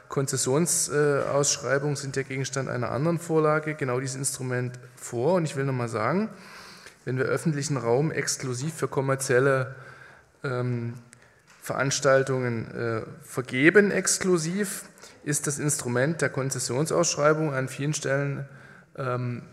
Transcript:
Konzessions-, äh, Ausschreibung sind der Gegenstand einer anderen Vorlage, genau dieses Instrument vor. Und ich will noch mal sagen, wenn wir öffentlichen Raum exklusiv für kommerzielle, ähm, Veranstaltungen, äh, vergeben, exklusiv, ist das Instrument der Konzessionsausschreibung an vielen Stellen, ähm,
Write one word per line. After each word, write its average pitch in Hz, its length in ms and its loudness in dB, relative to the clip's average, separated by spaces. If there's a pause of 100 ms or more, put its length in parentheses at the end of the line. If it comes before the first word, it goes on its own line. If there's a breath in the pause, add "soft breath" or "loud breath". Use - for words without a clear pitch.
Konzessions-, 139 800 0
äh, 147 340 2
Ausschreibung 139 760 0
sind 135 180 -6
der 135 100 -2
Gegenstand 131 440 -4
einer 120 220 -2
anderen 160 280 0
Vorlage, 156 560 2
genau 127 240 -2
dieses 135 180 -4
Instrument 127 640 -4 (160)
vor. 123 400 0
Und 175 100 2
ich 147 120 -4
will 135 80 0
noch 139 80 0
mal 120 160 -2
sagen, 127 400 0 (760 loud breath)
wenn 127 140 -2
wir 131 60 2
öffentlichen 143 520 0
Raum 123 360 2
exklusiv 135 600 -4
für - 120 -4
kommerzielle, 135 880 2 (720 loud breath)
ähm, 123 500 -2 (680 loud breath)
Veranstaltungen, 131 1080 2
äh, 117 320 -4 (200)
vergeben, 165 680 4
exklusiv, 185 960 0 (400 loud breath)
ist 147 240 -2
das 139 100 -2
Instrument 143 640 0
der 139 80 2
Konzessionsausschreibung 147 1200 0
an 131 160 -2
vielen 143 240 -2
Stellen, 139 560 -2 (480 loud breath)
ähm, 123 460 -4 (100)